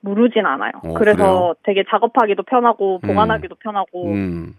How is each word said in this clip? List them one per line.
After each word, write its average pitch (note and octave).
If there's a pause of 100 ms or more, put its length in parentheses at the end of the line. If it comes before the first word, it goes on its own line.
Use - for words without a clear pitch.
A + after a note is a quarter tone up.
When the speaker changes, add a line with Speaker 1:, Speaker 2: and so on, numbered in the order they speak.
Speaker 1:
모르진 G#3
않아요. C3 (120)
Speaker 2:
어, E3
Speaker 1:
그래서 G#3
Speaker 2:
그래요? F#3 (100)
Speaker 1:
되게 G3
작업하기도 G#3+
편하고 G#3+
Speaker 2:
음. G3+
Speaker 1:
보관하기도 G#3
편하고 G3+
Speaker 2:
음. F2